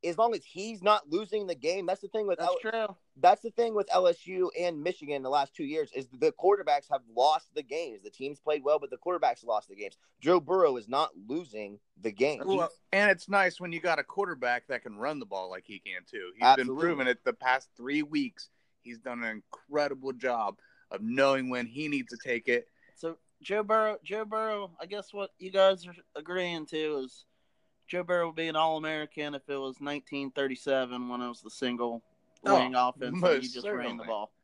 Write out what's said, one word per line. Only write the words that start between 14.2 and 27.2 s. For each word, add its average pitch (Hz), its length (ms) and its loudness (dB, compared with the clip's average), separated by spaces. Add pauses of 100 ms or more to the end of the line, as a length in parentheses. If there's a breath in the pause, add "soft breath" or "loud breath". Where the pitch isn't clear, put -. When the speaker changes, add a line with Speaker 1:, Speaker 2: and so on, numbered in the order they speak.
Speaker 3:
that 123 140 -6
can 110 140 -14
run 139 220 -4
the 120 80 -10
ball 95 240 -8
like 92 160 -12
he 101 140 -16
can 92 280 -12
too. 92 260 -12
He's 110 80 -6
Speaker 1:
Absolutely. 131 320 6
Speaker 3:
been 147 60 -6
proven 156 280 0
it 123 160 0
the 123 80 0
past 127 440 -2
three 139 260 -4
weeks. 147 460 -6 (340)
He's 120 160 -18
done 120 260 -8
an 110 60 -4
incredible 135 840 -6
job 117 460 -2 (340 soft breath)
of 101 100 -8
knowing 131 480 2
when 123 160 -4
he 139 220 -8
needs 135 220 -4
to 123 120 -12
take 120 240 -4
it. 120 220 2 (260 soft breath)
Speaker 2:
So 165 220 -8 (260)
Joe 208 220 -2
Burrow, 214 400 2
Joe 214 200 -6
Burrow, 214 460 -4 (100)
I 175 60 -10
guess 196 260 -12
what 202 240 -8
you 185 140 -12
guys 190 340 6
are 175 120 -18 (180)
agreeing 170 520 -2
to 156 380 -2
is - 200 -16 (640)